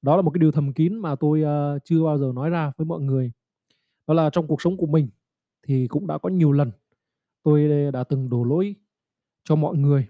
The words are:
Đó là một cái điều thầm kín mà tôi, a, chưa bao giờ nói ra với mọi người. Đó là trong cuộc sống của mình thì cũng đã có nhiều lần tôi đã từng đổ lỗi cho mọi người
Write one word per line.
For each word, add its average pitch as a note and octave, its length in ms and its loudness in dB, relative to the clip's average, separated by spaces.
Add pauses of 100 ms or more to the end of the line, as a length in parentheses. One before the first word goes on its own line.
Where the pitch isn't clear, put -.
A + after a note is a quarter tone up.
Đó C#3+ 140 2
là F#3+ 60 4
một E3 100 0
cái F3 80 -4
điều D#3+ 120 4
thầm C#3+ 220 -2
kín F3 220 0
mà E3+ 200 -6
tôi, D#3 280 0
a, C#3+ 420 -2
chưa E3 180 2
bao D3+ 140 0
giờ C3+ 180 -2
nói C3+ 140 -4
ra E3 280 -2
với D#3+ 80 -4
mọi E3 160 -6
người. C3+ 300 -2 (760)
Đó D#3 60 2
là D#3+ 160 4
trong D#3+ 180 -2
cuộc D3+ 140 -2
sống F#3 160 -2
của F3+ 100 -2
mình D3 220 2 (540)
thì C3 240 0
cũng D3 200 -4
đã D3+ 100 -6
có F3+ 120 -4
nhiều E3+ 220 4
lần C#3 200 2 (720)
tôi D3 480 2
đã B2+ 120 -4
từng C3 260 -4
đổ A#2+ 140 0
lỗi F3+ 320 -2 (680)
cho D#3 120 0
mọi D3+ 220 0
người C#3 320 2